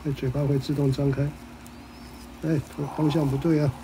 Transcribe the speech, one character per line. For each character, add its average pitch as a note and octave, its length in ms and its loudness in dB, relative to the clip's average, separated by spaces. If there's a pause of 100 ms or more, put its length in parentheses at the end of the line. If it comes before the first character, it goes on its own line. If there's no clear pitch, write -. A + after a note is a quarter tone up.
这 D3+ 60 0
嘴 C3+ 180 -2
巴 C#3 160 0
会 C#3 140 4
自 C#3+ 160 0
动 C#3+ 160 4
张 C#3 180 2
开。 C3 140 2 (1200)
哎， D#3 180 2 (360)
方 D#3 120 4
向 D3+ 200 4
不 C3+ 80 2
对 D3+ 240 4
啊 C#3+ 120 4 (120)